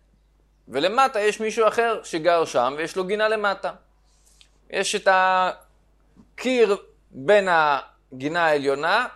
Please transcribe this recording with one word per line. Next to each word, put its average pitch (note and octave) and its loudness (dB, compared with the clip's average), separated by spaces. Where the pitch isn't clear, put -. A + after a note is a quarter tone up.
ולמטה G#3+ 0
יש G#3 0
מישהו A3 0
אחר A3+ -2
שגר E3+ 0
שם C3 0
ויש D#3+ -8
לו F#3 -4
גינה G#3+ -2
למטה. G3+ -4
יש G3 -4
את G3+ -4
הקיר F#3 -2
בין F#3+ 2
הגינה D3+ -2
העליונה D3+ 0